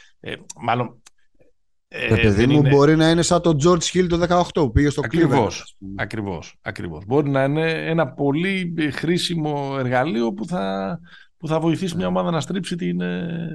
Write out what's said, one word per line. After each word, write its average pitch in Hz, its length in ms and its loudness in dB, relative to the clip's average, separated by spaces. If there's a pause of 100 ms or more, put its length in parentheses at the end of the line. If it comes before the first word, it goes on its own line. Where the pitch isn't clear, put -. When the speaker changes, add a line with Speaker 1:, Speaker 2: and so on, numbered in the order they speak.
(200)
Speaker 1:
ε, - 140 -12 (260)
μάλλον, 117 420 -2 (840)
ε, - 180 -6
Speaker 2:
Ρε 117 160 2
παιδί 110 80 4
Speaker 1:
δεν 110 200 4
Speaker 2:
μου, 147 80 6
Speaker 1:
είναι 147 100 4
Speaker 2:
μπορεί 143 280 6
να 160 140 4
είναι 165 120 4
σαν 170 200 2
τον 160 220 2
George 175 180 4 (100)
Hill 180 160 2
το 170 80 0
δεκαοκτώ, 175 500 2
που 110 60 -2
πήγε 143 180 4
στο 143 140 -2
Speaker 1:
Ακριβώς, 135 540 2
Speaker 2:
Cleveland, - 40 -14
ας - 160 -20
πούμε. 98 180 -14
Speaker 1:
ακριβώς, 98 640 -8
ακριβώς. 92 460 -10
Μπορεί 139 240 0
να 135 140 2
είναι 156 280 0
ένα 156 400 -2
πολύ, 170 640 -2
ε, 151 120 0
χρήσιμο 151 880 -2
εργαλείο 127 540 0
που 202 140 -10
θα, 190 520 -6 (380)
που 160 120 -10
θα 160 120 0
βοηθήσει 165 360 -2
μια 185 80 -2
Speaker 2:
Ναι. 180 60 -2
Speaker 1:
ομάδα 180 200 -2
να 165 100 -2
στρίψει - 360 -6
την, 90 240 -4
ε, 165 540 -6